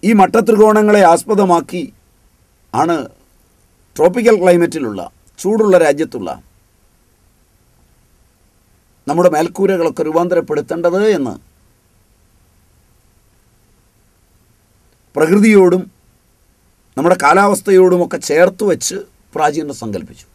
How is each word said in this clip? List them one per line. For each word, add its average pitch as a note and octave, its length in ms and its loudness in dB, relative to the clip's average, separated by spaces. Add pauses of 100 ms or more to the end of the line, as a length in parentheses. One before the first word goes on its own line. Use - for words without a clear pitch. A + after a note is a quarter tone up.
ഈ - 20 0 (100)
മട്ട F#3 160 2 (120)
ത്രികോണങ്ങളെ G#3+ 520 4 (120)
ആസ്പദമാക്കി F3+ 680 -2 (1000)
ആണ് E3 140 -2 (1000)
ട്രോപ്പിക്കൽ G#3+ 460 2
ക്ലൈമറ്റിലുള്ള, E3 580 0 (420)
ചൂടുള്ള G#3 420 0
രാജ്യത്തുള്ള D3 460 -4 (2750)
നമ്മുടെ F3 260 2
മേൽക്കൂരകളൊക്കെ E3+ 720 -2
രൂപാന്തരപ്പെടുത്തേണ്ടത് E3+ 920 -4 (180)
എന്ന് B2 160 -6 (3750)
പ്രകൃതിയോടും F#3 680 4 (1120)
നമ്മുടെ F3 260 0
കാലാവസ്ഥയോടുമൊക്കെ F#3 960 0 (100)
ചേർത്ത് F3+ 420 0
വെച്ച് E3+ 280 -6 (360)
പ്രാചീനർ D3 460 -4
സങ്കല്പിച്ചു. G2+ 540 -12